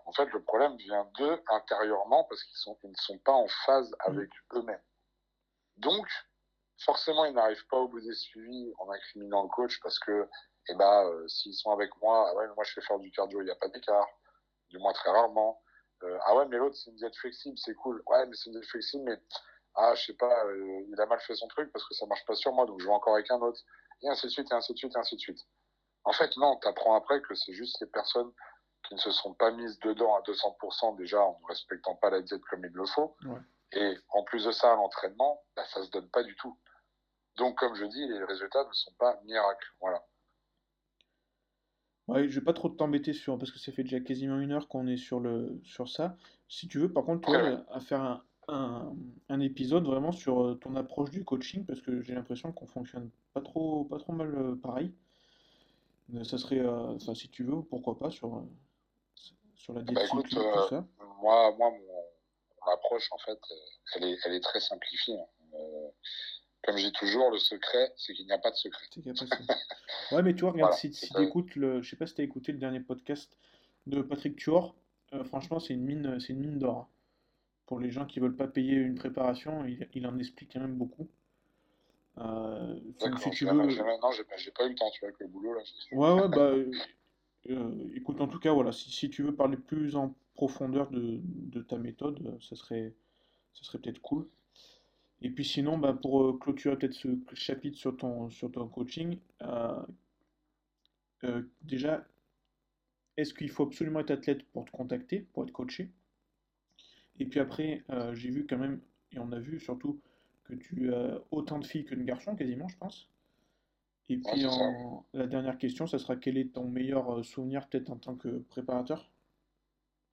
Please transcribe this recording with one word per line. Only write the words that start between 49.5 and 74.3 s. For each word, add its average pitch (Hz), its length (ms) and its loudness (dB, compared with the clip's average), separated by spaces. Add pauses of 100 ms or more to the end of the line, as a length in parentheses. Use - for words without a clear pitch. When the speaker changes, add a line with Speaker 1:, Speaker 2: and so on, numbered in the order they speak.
Speaker 2:
vraiment 135 260 2
sur, 127 320 2
euh, 123 120 2
ton 131 200 -10
approche 135 360 -2
du 185 120 -6
coaching, 180 420 -4
parce 131 160 -8
que 123 200 -4
j'ai 123 120 -8
l'impression 127 380 -6
qu'on - 160 -14
fonctionne 123 420 -10 (240)
pas 139 80 -2
trop, 156 440 -2
pas 147 140 -6
trop 170 140 -8
mal, 156 220 -2
euh, 131 200 0
pareil. 131 380 -4 (1200)
Euh, 117 100 -8
ça 123 140 -4
serait, 131 220 0
euh, 120 360 0
enfin, 113 200 -6
si - 140 -14
tu - 140 -10
veux, 147 200 -2
pourquoi 123 340 -4
pas 147 140 -4
sur, 117 260 -10
euh, 113 40 -8 (1120)
sur - 180 -14
la 120 80 -6
Speaker 1:
Bah, 123 120 -4
Speaker 2:
diète 117 120 4
Speaker 1:
écoute, 131 220 0
Speaker 2:
cyclique, 117 160 0 (100)
tout 101 60 6
Speaker 1:
euh, 98 100 4
Speaker 2:
ça. 165 180 -4 (340)
Speaker 1:
moi, 110 360 8
moi, 117 140 6
mon, 117 60 -12
mon 90 960 -8
approche, 113 380 0
en 87 80 -6
fait, 110 120 -8 (200)
euh, - 40 -14 (400)
elle 87 100 -2
est, 90 200 0
elle 90 80 0
est 90 100 -2
très - 160 -2
simplifiée, - 600 -4
hein. 82 60 -10 (300)
Euh, 76 340 -10 (760)
comme - 140 2
je - 80 2
dis 101 80 0
toujours, 117 360 4
le 110 80 2
secret, 107 580 2
c'est - 180 -10
qu'il 92 120 -12
n'y 95 60 -4
a 98 80 4
pas 117 100 2
de - 60 -2
secret. - 360 -6
Speaker 2:
C'est 170 100 -14
qu'il 127 100 -8
n'y 123 60 -6
a 127 40 -4
pas 131 40 -6
de 127 160 -2
secret. - 140 0 (560)
Ouais, 165 120 6
mais 185 100 6
tu 180 80 -2
vois, 180 100 4
regarde, 156 200 8
Speaker 1:
Voilà, 170 60 4
Speaker 2:
si, 147 160 -6
Speaker 1:
c'est - 120 -8
Speaker 2:
si - 80 -10
Speaker 1:
ça. - 60 2
Speaker 2:
t'écoutes 175 360 2
le... 131 280 0
je - 60 -12
sais - 60 -12
pas 160 120 -6
si - 80 -18
t'as 147 80 0
écouté 139 280 -6
le 143 60 -6
dernier 131 220 -4
podcast 135 580 -8 (480)
de 139 160 0
Patrick 143 340 -4